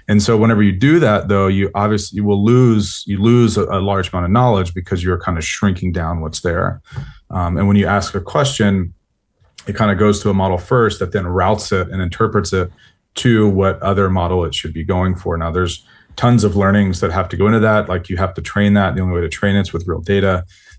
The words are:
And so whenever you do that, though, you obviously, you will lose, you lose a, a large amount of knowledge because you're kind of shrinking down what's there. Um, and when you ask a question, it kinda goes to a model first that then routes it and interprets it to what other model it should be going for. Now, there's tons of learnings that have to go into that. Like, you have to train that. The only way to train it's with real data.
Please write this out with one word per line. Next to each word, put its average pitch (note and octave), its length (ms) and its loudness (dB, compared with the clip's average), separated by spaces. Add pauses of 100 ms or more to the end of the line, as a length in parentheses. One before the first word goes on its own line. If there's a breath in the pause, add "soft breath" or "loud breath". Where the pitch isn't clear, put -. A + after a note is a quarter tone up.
And G#2 140 4
so A2+ 160 2
whenever A2 240 4
you G2 100 4
do C#3 280 4
that, G#2+ 280 2
though, G2 200 2
you G3 260 0
obviously, G#2 420 -2
you G#2 80 -2
will G2+ 180 2
lose, A2+ 640 4
you G2 140 -4
lose A2+ 380 4
a, F#2 60 0
a F#2+ 160 -2
large G2 300 -2
amount F2+ 140 -4
of F2 60 -2
knowledge G#2 420 2
because F2+ 320 -6
you're F2+ 140 0
kind F2 180 -4
of D#2+ 80 -6
shrinking F#2 480 -2
down E2+ 300 -4
what's D#2+ 180 -8
there. F2+ 400 -4 (480 loud breath)
Um, F2 300 -4
and G2+ 100 0
when G2+ 80 4
you G2 100 2
ask G2 280 -2
a F#2 80 -6
question, G2+ 720 -2 (720)
it G2+ 100 -6
kinda G#2 200 2
goes G#2 260 2
to G#2+ 80 0
a F#2+ 40 0
model F#2+ 220 0
first A2+ 440 0
that F2+ 120 -4
then F#2+ 140 -4
routes F#2 460 0
it F#2 180 -2
and F#2+ 100 -6
interprets F#2+ 540 -2
it F2+ 160 -2 (460 soft breath)
to A2 300 4
what F#2+ 360 0
other F#2+ 260 0
model F2+ 380 0
it - 80 -8
should E2 180 -8
be E2 120 -8
going F#2 300 0
for. E2+ 220 -6
Now, E2 140 -4
there's - 340 -4 (320 soft breath)
tons A#2+ 260 4
of G2 140 0
learnings G2 440 2
that F2 120 -2
have F#2 160 -2
to F2+ 80 -8
go G2 100 2
into A2 140 2
that. G#2+ 260 2
Like, F#2 220 -4
you F2+ 80 -4
have F2+ 180 -2
to F#2 60 -10
train G2+ 340 0
that. G2 200 2
The F#2+ 80 -2
only F#2 120 -2
way F2 60 0
to E2+ 80 -4
train G2+ 280 -2
it's F#2+ 180 -2
with - 120 -6
real E2 140 -4
data. F#2+ 440 0 (340 soft breath)